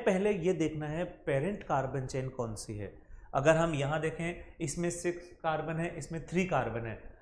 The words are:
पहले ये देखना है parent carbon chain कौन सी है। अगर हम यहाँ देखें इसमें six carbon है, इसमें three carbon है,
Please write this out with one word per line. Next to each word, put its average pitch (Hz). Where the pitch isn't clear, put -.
पहले 202
ये 180
देखना 156
है 156
parent 165
carbon 131
chain 131
कौन 113
सी 104
है। 101
अगर 143
हम 165
यहाँ 139
देखें 165
इसमें 170
six 175
carbon 156
है, 170
इसमें 160
three 180
carbon 117
है, 110